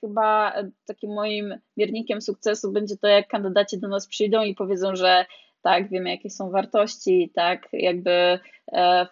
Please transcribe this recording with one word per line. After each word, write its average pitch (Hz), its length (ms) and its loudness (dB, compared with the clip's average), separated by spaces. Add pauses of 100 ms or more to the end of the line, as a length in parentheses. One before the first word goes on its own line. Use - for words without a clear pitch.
chyba 214 520 0 (340)
takim 208 280 -10
moim 208 440 -6 (180)
miernikiem 214 460 -2
sukcesu 208 500 -4
będzie 208 240 -4
to, 208 120 -2
jak 208 200 6
kandydaci 202 500 0
do 202 100 -8
nas 196 180 -6
przyjdą 214 360 0
i 202 120 -2
powiedzą, 190 420 -2
że 185 300 4 (360)
tak, 185 280 2
wiemy, 185 200 -4
jakie 180 200 -10
są 190 200 -10
wartości, 190 840 0
tak, 175 380 -2
jakby, 180 640 2 (340)
e, 180 400 4